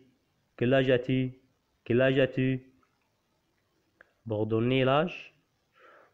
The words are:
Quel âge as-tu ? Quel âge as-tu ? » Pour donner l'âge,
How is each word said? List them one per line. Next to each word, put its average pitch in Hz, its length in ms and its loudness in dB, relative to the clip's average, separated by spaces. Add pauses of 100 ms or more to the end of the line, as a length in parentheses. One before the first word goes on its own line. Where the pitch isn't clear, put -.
(580)
Quel 123 160 0
âge 135 160 2
as-tu ? 127 500 -2 (440)
Quel 117 180 2
âge 135 160 2
as-tu ? » 131 560 -2 (1500)
Pour 107 200 -2
donner 120 360 0
l'âge, 147 520 -2 (800)